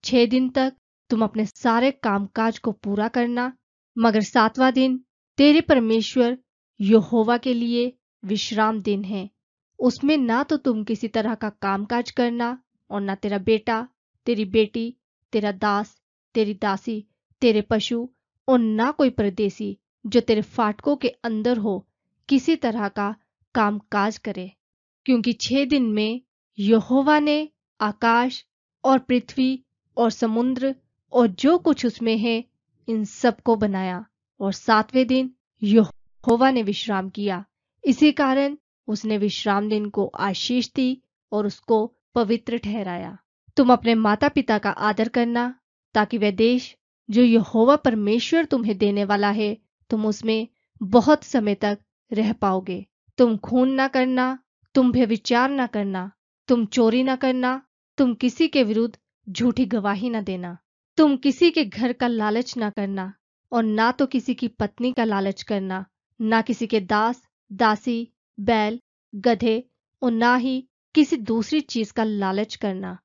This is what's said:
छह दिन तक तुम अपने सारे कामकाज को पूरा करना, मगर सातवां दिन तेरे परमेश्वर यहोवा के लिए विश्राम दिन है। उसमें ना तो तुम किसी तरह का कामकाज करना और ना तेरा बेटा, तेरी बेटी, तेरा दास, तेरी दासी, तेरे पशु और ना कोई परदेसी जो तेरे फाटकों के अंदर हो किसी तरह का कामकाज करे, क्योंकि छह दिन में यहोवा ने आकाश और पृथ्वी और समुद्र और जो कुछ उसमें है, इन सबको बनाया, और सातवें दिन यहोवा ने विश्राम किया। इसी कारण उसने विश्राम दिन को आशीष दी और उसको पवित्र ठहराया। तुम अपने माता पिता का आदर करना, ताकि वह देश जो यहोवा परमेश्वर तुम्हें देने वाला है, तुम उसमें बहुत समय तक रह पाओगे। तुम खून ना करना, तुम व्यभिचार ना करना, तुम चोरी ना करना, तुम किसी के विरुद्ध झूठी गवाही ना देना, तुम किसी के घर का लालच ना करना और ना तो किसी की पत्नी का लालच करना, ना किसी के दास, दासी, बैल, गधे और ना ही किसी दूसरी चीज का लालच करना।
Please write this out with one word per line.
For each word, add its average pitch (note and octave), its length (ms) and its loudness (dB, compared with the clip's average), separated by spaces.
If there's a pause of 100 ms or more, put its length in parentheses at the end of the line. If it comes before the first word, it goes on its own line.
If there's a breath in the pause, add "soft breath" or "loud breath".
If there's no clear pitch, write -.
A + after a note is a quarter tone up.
छह A#3+ 220 4
दिन B3+ 220 0
तक C4 280 -2 (340)
तुम A3 140 2
अपने G#3+ 220 -4
सारे A#3+ 440 0
कामकाज A3 680 -4
को A3 140 -6
पूरा G#3 360 -4
करना, A#3+ 480 -4 (420)
मगर A3+ 220 4
सातवां B3+ 520 2
दिन B3+ 320 0 (320)
तेरे D4 240 6
परमेश्वर A#3+ 760 2 (420)
यहोवा A3 580 4
के B3 160 -2
लिए A#3+ 440 -2 (260)
विश्राम G#3+ 560 -2
दिन G3+ 240 -4
है। G3 260 -8 (480)
उसमें C#4+ 380 0
ना B3 260 0
तो D4 140 -2
तुम A3+ 280 -2
किसी A3 240 -6
तरह A3 260 -2
का G#3+ 160 -8
कामकाज G#3 600 -4
करना A#3+ 520 -4 (280)
और G3+ 100 -6
ना G3 140 -6
तेरा G3+ 240 -6
बेटा, A3 500 -2 (380)
तेरी A3 180 0
बेटी, A3 520 -2 (360)
तेरा G#3 200 -2
दास, G#3 500 -4 (320)
तेरी G#3 200 0
दासी, G#3 520 -6 (340)
तेरे G#3+ 200 4
पशु A#3 480 -2 (400)
और B3+ 100 4
ना A3 320 0
कोई C#4 200 0
परदेसी G3+ 680 -4 (280)
जो A3+ 140 2
तेरे A3 220 0
फाटकों A3+ 540 -2
के C4+ 120 -4
अंदर A#3 500 -2
हो G3+ 300 -4 (400)
किसी C#4 280 2
तरह A3 320 -4
का G#3 280 -6 (380)
कामकाज G#3 640 -2
करे, F#3+ 340 -10 (520)
क्योंकि A#3+ 280 2
छह C4+ 320 -2
दिन C4 200 0
में A3 360 -2 (380)
यहोवा B3+ 600 2
ने D4+ 300 0 (320)
आकाश A#3 680 0 (380)
और C4 140 4
पृथ्वी C4 680 -2 (320)
और A#3 140 2
समुद्र B3 680 -2 (360)
और A#3+ 140 4
जो C4+ 320 2
कुछ D#4+ 280 0
उसमें A3 320 -2
है, A3+ 260 -2 (440)
इन A3 160 -2
सबको A3+ 520 0
बनाया, F#3+ 500 -4 (340)
और G3 120 -4
सातवें A3+ 540 0
दिन C4 280 -2 (280)
यहोवा A3+ 880 2
ने B3 120 0
विश्राम G3 460 -4
किया। G3 360 -6 (400)
इसी D4 280 4
कारण C#4 440 0 (300)
उसने G#3+ 320 -2
विश्राम G3+ 500 -2
दिन G#3 220 -2
को G3+ 160 -2
आशीष - 720 -4
दी C4 260 -2 (300)
और G#3 140 -2
उसको A3 500 -2 (180)
पवित्र A#3 440 -2
ठहराया। F#3+ 600 -8 (380)
तुम B3 160 6
अपने A#3 220 4
माता A3 340 2
पिता B3 300 0
का G3+ 120 -2
आदर G#3+ 380 -2
करना, A#3+ 520 -2 (340)
ताकि G#3+ 240 0
वह G#3 120 2
देश A3+ 460 0 (340)
जो A3+ 120 6
यहोवा A#3 540 6
परमेश्वर A#3 680 0
तुम्हें A3+ 340 -2
देने G3+ 260 0
वाला G3+ 260 0
है, G#3+ 280 -2 (320)
तुम G#3+ 160 -2
उसमें A3 420 -2 (340)
बहुत A#3+ 420 4
समय G#3 300 0
तक G3+ 240 -4 (340)
रह G#3+ 200 0
पाओगे। F#3+ 540 -4 (320)
तुम A#3 180 4
खून B3+ 340 0
ना C4+ 180 0
करना, B3+ 500 0 (360)
तुम B3+ 180 4
व्यभिचार A#3+ 580 0
ना C4+ 160 -2
करना, G3 460 -6 (360)
तुम A#3+ 180 2
चोरी A3+ 360 2
ना C4 140 0
करना, B3+ 500 -2 (300)
तुम B3 180 2
किसी B3+ 340 0
के C#4+ 140 2
विरुद्ध A3+ 360 0 (300)
झूठी A#3+ 360 0
गवाही G#3 460 -2
ना A3+ 100 -4
देना, F3+ 380 -10 (380)
तुम D4 200 6
किसी C#4+ 340 4
के D#4+ 140 0
घर A3+ 280 -2
का B3 140 -2
लालच A3+ 500 -2
ना G#3+ 140 -4
करना G3 440 -8 (380)
और A#3 100 0
ना A3 300 0
तो C4+ 140 0
किसी B3+ 280 -4
की B3 140 -6
पत्नी A3+ 440 -4
का A#3+ 120 -2
लालच G3 380 -2
करना, F#3+ 440 -6 (340)
ना A3+ 220 0
किसी A3+ 240 -4
के G#3+ 140 0
दास, G#3+ 480 -2 (240)
दासी, A#3 600 -2 (280)
बैल, A3 400 -2 (340)
गधे A3+ 560 -2 (320)
और B3+ 80 0
ना A#3 260 2
ही B3+ 320 -4 (260)
किसी D#4 220 2
दूसरी A3+ 440 -2
चीज A3+ 300 -6
का A3+ 140 -2
लालच G3+ 500 -4
करना। F#3+ 500 -8